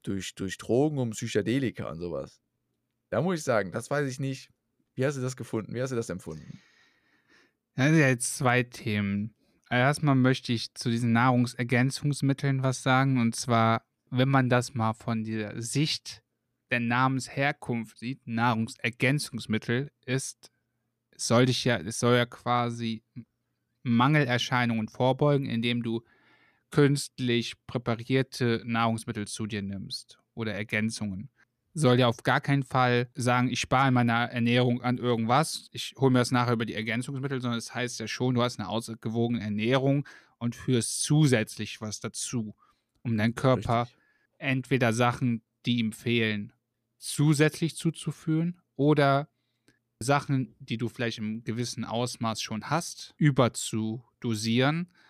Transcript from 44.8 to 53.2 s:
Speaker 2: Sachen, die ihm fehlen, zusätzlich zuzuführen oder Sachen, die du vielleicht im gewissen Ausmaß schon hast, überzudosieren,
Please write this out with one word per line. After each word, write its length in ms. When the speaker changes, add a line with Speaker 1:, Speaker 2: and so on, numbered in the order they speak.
Speaker 2:
Sachen, 500
die 140
ihm 140
fehlen, 600
zusätzlich 760
zuzuführen 840
oder 540
Sachen, 580
die 180
du 120
vielleicht 300
im 260
gewissen 400
Ausmaß 580
schon 260
hast, 480
überzudosieren, 1700